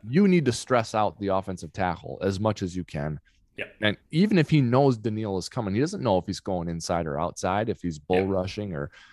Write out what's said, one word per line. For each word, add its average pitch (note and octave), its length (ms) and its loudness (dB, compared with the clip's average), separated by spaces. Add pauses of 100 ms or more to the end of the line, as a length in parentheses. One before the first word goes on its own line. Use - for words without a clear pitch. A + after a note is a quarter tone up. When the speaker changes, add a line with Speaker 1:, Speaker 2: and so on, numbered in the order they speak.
Speaker 1:
you F#3 200 6
need F3+ 160 6
to B2 80 2
stress A#2 420 0
out G#2 240 0
the G2+ 100 -4
offensive F#2+ 440 -4
tackle F2 500 -4
as G2 160 0
much G#2+ 240 0
as F2+ 140 -4
you F2+ 80 -4
can. D2+ 340 -6 (380)
Speaker 2:
Yep. - 240 -12
Speaker 1:
And G#3 160 0 (140)
even G3+ 280 2
if D3+ 120 2
he D#3 100 6
knows B2+ 380 4
Daniil G#2+ 400 -4
is F2 100 -6
coming, G#2 260 -4
he A2 60 0
doesn't E3 220 -4
know G#2 160 4
if F2 80 -6
he's F#2+ 140 -6
going F2 280 -4
inside E2+ 380 -4
or C#2+ 120 -4
outside, F#2+ 520 -2
if F#2+ 100 -6
he's E2 180 -6
bull F2+ 200 0
Speaker 2:
Yep. F#2+ 100 0
Speaker 1:
rushing F#2+ 460 -4
or D2 160 -6 (220)